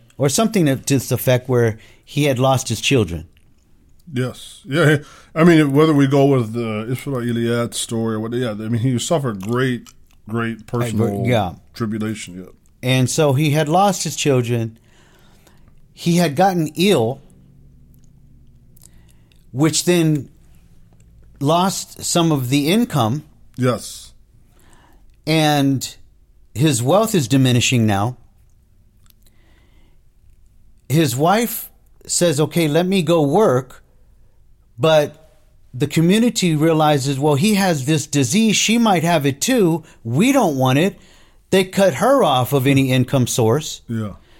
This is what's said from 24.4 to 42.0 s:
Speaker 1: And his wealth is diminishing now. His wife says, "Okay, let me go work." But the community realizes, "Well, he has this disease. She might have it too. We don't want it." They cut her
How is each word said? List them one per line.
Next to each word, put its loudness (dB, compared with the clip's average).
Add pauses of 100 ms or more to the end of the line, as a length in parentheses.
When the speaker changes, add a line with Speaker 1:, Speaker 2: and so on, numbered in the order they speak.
Speaker 1:
And 0 (580)
his 0
wealth 2
is 2
diminishing 2
now. 0 (2750)
His 0
wife -2 (360)
says, 0
"Okay, 0
let 0
me 0
go 2
work." 0 (960)
But 0 (360)
the -2
community 2
realizes, 2
"Well, 2
he 2
has 0
this 0
disease. 0
She 0
might 2
have 0
it -2
too. 0 (220)
We 0
don't 2
want 2
it." 0 (520)
They 4
cut 0
her 2